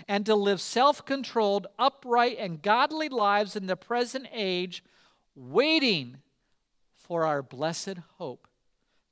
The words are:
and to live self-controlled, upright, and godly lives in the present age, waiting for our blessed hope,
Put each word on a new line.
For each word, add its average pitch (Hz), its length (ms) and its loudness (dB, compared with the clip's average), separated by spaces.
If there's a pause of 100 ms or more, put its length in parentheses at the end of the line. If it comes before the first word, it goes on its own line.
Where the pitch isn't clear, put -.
and 202 160 0
to 220 100 4
live 202 240 2
self-controlled, 233 1080 0 (120)
upright, 240 600 2
and 170 240 -8
godly 294 480 2
lives 208 460 2
in 190 100 -8
the 185 100 -2
present 240 560 -4
age, 185 500 -4 (520)
waiting 170 840 0 (800)
for 165 300 -2
our 147 160 -2
blessed 160 560 -6 (180)
hope, 139 320 -12 (640)